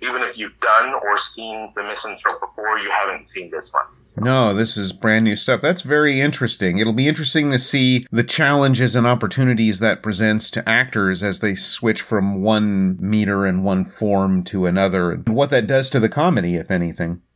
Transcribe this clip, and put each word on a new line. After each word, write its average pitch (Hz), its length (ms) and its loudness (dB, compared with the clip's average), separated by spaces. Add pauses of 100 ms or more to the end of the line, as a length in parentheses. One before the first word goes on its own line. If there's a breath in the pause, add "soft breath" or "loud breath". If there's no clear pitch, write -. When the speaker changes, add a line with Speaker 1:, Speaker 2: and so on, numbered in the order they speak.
Speaker 1:
even 123 200 -4
if 113 140 -6
you've 107 220 -12
done 117 340 2
or 104 240 -2
seen 110 600 0
The 101 80 -6
Misanthrope 101 560 -2
before, 107 400 -4
you 101 100 -6
haven't 98 380 -4
seen 90 240 -10
this 80 200 -4
one. 73 120 -2 (180)
So. - 200 -10
Speaker 2:
No, 123 300 2
this 113 240 -2
is 98 160 -4
brand 110 320 2
new 107 120 2
stuff. 120 240 0
That's 170 220 0
very 143 380 2
interesting. 113 580 0
It'll 110 140 0
be 131 160 2
interesting 151 440 0
to 127 80 2
see 127 500 2
the 117 140 2
challenges 139 720 2
and 120 100 2
opportunities 113 720 0
that 107 240 0
presents 107 480 0
to - 180 -6
actors 110 540 0
as 98 160 -2
they 104 160 -2
switch - 480 -2
from 98 400 -2
one 101 580 2
meter 101 460 0
and 92 160 0
one 95 220 0
form 95 600 0
to 92 220 -2
another, 90 460 2
and 87 160 -6
what 135 220 2
that 120 180 2
does 135 220 0
to 135 100 0
the 110 80 4
comedy, 110 480 0
if 82 160 -4
anything. 87 500 -4 (140)